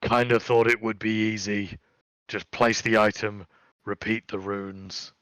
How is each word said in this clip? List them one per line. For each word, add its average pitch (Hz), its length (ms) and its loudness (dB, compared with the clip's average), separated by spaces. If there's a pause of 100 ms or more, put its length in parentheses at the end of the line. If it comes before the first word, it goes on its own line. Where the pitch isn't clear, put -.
Kinda 120 360 2
thought 117 300 4
it 117 120 2
would 110 180 -4
be 110 340 0
easy. 101 460 -4 (500)
Just - 220 -8
place 117 320 2
the 113 160 2
item, 104 480 0 (380)
repeat 110 440 -4
the 104 100 -8
runes 95 840 -10